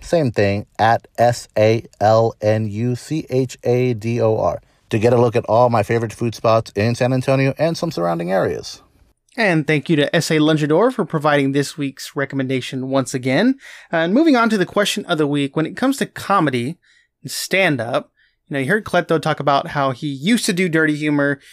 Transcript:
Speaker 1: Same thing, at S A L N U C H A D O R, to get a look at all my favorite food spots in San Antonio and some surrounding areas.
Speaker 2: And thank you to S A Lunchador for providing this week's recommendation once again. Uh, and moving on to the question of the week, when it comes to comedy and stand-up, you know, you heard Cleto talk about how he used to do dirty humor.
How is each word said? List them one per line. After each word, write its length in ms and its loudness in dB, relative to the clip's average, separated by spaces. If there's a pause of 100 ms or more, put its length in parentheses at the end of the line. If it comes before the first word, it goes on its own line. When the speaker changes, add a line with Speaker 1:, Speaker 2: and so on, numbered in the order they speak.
Speaker 1:
Same 300 0
thing, 340 0 (140)
at 280 2 (120)
S 360 2
A 300 2 (160)
L 400 4
N 260 0
U 280 -4
C 340 -6
H 340 -2
A 300 0
D 260 -4
O 180 2
R, 220 -2 (300)
to 80 -2
get 160 4
a 80 4
look 140 2
at 100 0
all 240 4
my 140 2
favorite 300 -2
food 200 -4
spots 380 0
in 240 0
San 180 0
Antonio 460 0
and 180 0
some 140 -6
surrounding 400 -4
areas. 500 -4 (540)
Speaker 2:
And 320 2
thank 200 0
you 100 2
to 180 2
S 160 0
A 80 4
Lunchador 520 2
for 140 -4
providing 460 0
this 260 -2
week's 380 -10
recommendation 760 -6
once 240 -2
again. 460 0 (340)
Uh, 40 -2
and 180 0
moving 200 4
on 140 2
to 80 2
the 80 0
question 400 -2
of 140 -2
the 80 2
week, 280 -2
when 120 -2
it 100 -12
comes 200 0
to 100 -2
comedy 720 -2 (420)
and 80 -16
stand-up, 840 -2 (360)
you 60 -12
know, 80 -4
you 60 -2
heard 180 -2
Cleto 360 0
talk 200 -4
about 260 0
how 240 -2
he 160 -8
used 380 0
to 80 0
do 160 0
dirty 260 0
humor. 460 -2 (120)